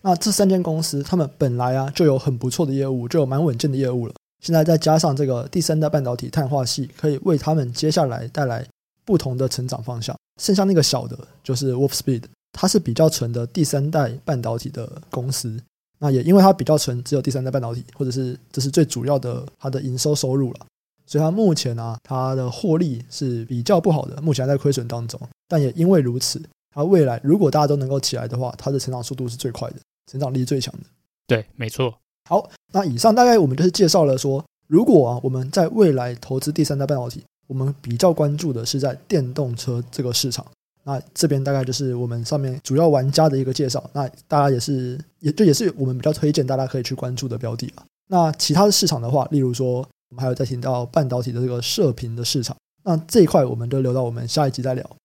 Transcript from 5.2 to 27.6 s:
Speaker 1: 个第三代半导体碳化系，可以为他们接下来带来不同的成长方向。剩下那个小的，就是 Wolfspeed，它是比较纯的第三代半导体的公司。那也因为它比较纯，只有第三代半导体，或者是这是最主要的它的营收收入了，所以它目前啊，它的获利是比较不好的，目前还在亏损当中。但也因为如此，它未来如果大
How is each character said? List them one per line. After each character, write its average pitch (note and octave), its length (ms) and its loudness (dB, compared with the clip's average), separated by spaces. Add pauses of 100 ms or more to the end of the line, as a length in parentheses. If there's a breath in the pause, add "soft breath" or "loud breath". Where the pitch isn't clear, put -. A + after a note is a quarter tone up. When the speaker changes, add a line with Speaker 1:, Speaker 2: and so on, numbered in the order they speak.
Speaker 1:
个 C3 220 -4
第 E3+ 140 -2
三 D#3 180 0
代 D#3 80 2
半 D3 160 0
导 B2 120 -2
体 A#2+ 120 -10
碳 C3+ 220 -2
化 C#3 160 0
系， C3 320 -4
可 D#3 120 0
以 C#3 140 0
为 E3+ 140 2
他 D#3 180 0
们 B2+ 160 -2
接 D3+ 180 -2
下 D3+ 180 2
来 A#2 220 -6
带 C#3+ 160 -4
来 A#2 220 -6 (380)
不 G#3 100 2
同 C3 220 0
的 C3 100 0
成 B2+ 200 -6
长 B2 140 -8
方 A#2 200 -8
向。 B2+ 120 -8 (280)
剩 G3+ 120 2
下 F#3+ 120 4
那 G3 80 2
个 D#3+ 100 6
小 A#2+ 240 0
的， A2+ 100 -12 (240)
就 C3 140 -4
是 C3 180 -2
Wolfspeed， C3 500 0 (280)
它 - 160 0
是 G3+ 100 4
比 D3 160 0
较 D#3+ 160 6
纯 A#2+ 220 -4
的 A#2+ 160 -4
第 E3 160 -2
三 C#3+ 260 0
代 D3 200 0 (160)
半 C3 160 -4
导 A#2 160 -4
体 B2 100 -8
的 - 420 -12
公 B2+ 220 -6
司。 A2+ 260 -6 (420)
那 D3 120 0
也 C3 120 4
因 E3+ 120 6
为 G3 60 10
它 G3 100 8
比 F#3+ 140 0
较 D#3 120 4
纯， B2 280 -4
只 D3 100 -2
有 C3 60 0
第 C#3 100 -2
三 C3 100 -4
代 C3 80 -4
半 C3 120 -2
导 A#2 120 -8
体， A#2+ 200 -10
或 - 100 -6
者 B2+ 80 -2
是 C3 260 -4 (140)
这 C3+ 100 -4
是 C#3 80 -2
最 D#3 140 4
主 A#2+ 220 -2
要 C#3+ 120 0
的 B2 280 -6 (120)
它 C#3 120 -8
的 C3 120 -6
营 B2+ 160 -6
收 D3 160 0
收 C3+ 220 -2
入 C3+ 160 0
了， - 80 -16 (460)
所 - 120 -4
以 D#3 60 2
它 D#3+ 80 2
目 G3 240 4
前 A#2 240 -4
啊， A2+ 240 -8
它 C3 320 -2
的 B2+ 160 -4
获 D#3+ 260 0
利 C#3+ 320 -2
是 A#2+ 360 -4
比 A#2+ 180 -6
较 F#3 160 4
不 F3 100 0
好 D#3 160 0
的， C#3 160 -12
目 D3+ 120 0
前 B2+ 120 -2
还 C3+ 60 0
在 C#3 60 2
亏 C#3+ 120 0
损 C3 160 -2
当 A#2 220 -8
中。 - 100 -12 (300)
但 D#3+ 140 0
也 C3+ 100 0
因 E3+ 160 2
为 F#3 140 6
如 B2 180 -2
此， - 220 -4 (300)
它 D3 120 -4
未 E3+ 220 6
来 A#2 180 -2
如 D#3+ 160 4
果 D#3+ 100 4
大 D3+ 120 4